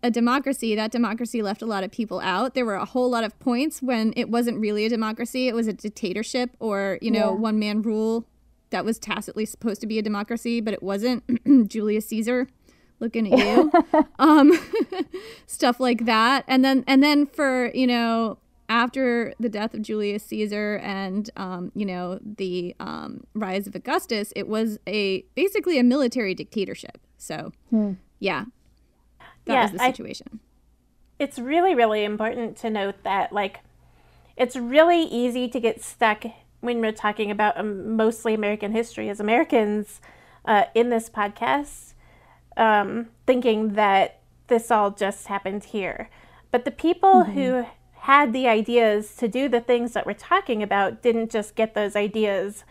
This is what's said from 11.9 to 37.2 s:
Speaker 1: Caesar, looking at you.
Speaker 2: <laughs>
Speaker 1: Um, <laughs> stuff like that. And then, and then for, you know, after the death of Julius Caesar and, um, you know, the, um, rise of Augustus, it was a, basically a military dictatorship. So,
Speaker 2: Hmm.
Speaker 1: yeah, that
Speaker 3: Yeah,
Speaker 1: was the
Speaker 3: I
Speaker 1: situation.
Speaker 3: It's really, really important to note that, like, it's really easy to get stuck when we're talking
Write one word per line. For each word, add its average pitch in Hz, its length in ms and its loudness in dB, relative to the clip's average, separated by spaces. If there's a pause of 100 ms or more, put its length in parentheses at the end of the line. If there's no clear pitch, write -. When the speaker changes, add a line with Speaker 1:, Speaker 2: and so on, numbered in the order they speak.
Speaker 1:
Caesar, 240 400 -2 (520)
looking 226 340 -2
at 254 60 8
you. - 380 4
Speaker 2:
<laughs> - 420 2
Speaker 1:
Um, 302 380 8 (480)
<laughs> 427 400 -16
stuff - 340 0
like 233 260 0
that. 233 420 2
And 262 180 4
then, 269 220 4
and 269 160 6
then 294 240 4
for, 254 460 -2
you 262 140 2
know, 226 500 0 (320)
after 240 680 0
the 233 100 -2
death 208 240 -6
of 220 80 -8
Julius 208 420 -4
Caesar 208 600 -4
and, 196 540 -6
um, 185 380 -10
you 208 100 -4
know, 180 380 -6
the, 180 560 -8
um, 78 440 -12 (100)
rise 196 340 -4
of - 80 -16
Augustus, 233 600 -4
it 202 120 -6
was 214 400 -2
a, 196 340 -2 (140)
basically 359 420 0
a 247 60 4
military 247 500 2
dictatorship. - 640 -8 (220)
So, 156 320 -12 (180)
Speaker 2:
Hmm. 208 240 0 (260)
Speaker 1:
yeah, 185 260 -4 (1000)
that 233 80 -2
Speaker 3:
Yeah, 254 100 6
Speaker 1:
was 202 80 0
the 196 100 -4
Speaker 3:
I 254 100 2
Speaker 1:
situation. - 480 -14 (800)
Speaker 3:
It's 277 220 -6
really, 330 360 2
really 214 280 4
important 214 540 -4
to 226 120 -6
note 196 340 -4
that, 196 280 -2
like, 202 300 -6 (760)
it's 247 200 -2
really 311 480 4
easy 247 440 -2
to 240 120 -4
get 226 220 -2
stuck - 440 -2 (340)
when 240 220 -4
we're 220 100 0
talking 208 400 -4